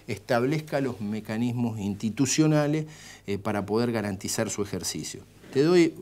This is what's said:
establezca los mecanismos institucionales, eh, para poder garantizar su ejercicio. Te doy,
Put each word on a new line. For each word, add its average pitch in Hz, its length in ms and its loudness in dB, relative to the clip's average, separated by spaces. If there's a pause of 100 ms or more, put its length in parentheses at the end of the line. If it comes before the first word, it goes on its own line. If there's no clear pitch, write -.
establezca 139 720 -2
los 123 220 -4
mecanismos 113 800 -2
institucionales, 147 1040 2 (420)
eh, 98 100 -2
para 101 280 -2
poder 117 260 0
garantizar 104 580 -2
su - 140 -4
ejercicio. - 580 -6 (300)
Te 135 120 4
doy, 165 380 6